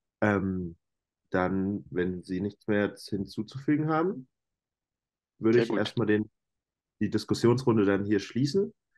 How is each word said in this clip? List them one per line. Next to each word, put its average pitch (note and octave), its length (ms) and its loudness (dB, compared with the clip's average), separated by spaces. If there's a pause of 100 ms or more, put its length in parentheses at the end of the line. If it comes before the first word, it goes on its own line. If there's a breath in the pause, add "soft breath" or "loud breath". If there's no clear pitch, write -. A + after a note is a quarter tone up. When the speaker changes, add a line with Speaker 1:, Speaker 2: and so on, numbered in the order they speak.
(220)
Speaker 1:
Ähm, F#2 560 0 (520)
dann, F#2+ 600 0
wenn F2+ 340 -4
Sie F#2 180 -4
nichts - 260 -8
mehr G2+ 280 0 (140)
hinzuzufügen C3 800 -4
haben, D#3+ 380 -2 (1120)
würde A2+ 180 4
Speaker 2:
Sehr A2+ 60 4
Speaker 1:
ich A2 60 -4
Speaker 2:
gut. G2+ 100 -2
Speaker 1:
erstmal G#2+ 280 -2
den, G#2+ 220 2 (680)
die G#2 100 0
Diskussionsrunde A#2 760 2
dann G2+ 200 2
hier G2+ 140 2
schließen. D3 540 -2 (240 soft breath)